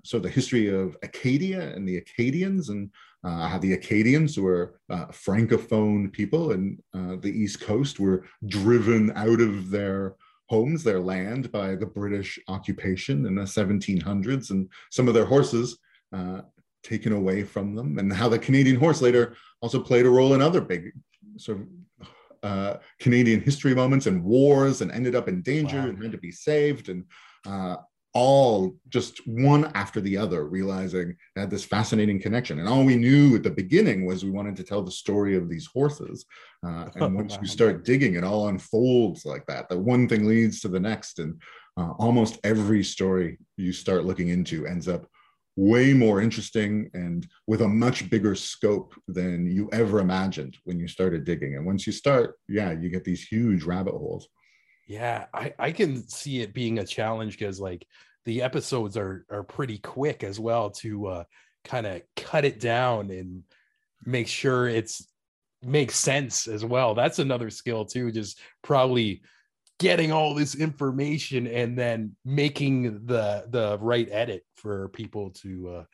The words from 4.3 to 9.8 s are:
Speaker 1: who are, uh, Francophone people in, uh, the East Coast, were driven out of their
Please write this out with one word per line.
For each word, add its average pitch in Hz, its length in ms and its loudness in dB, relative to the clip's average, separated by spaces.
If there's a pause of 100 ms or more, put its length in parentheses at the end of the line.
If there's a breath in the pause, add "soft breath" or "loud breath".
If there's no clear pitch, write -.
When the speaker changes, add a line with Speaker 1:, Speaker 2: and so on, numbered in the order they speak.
Speaker 1:
who 98 140 -2
are, 90 320 -2 (100)
uh, 90 160 -6
Francophone 107 1080 0
people 151 380 -2
in, 98 320 -4 (120)
uh, 92 220 -6
the 98 140 -6
East 104 300 -4
Coast, 123 400 -2
were 95 260 2 (200 loud breath)
driven 107 680 4
out 113 260 2
of 101 300 0
their 98 460 -4 (320 soft breath)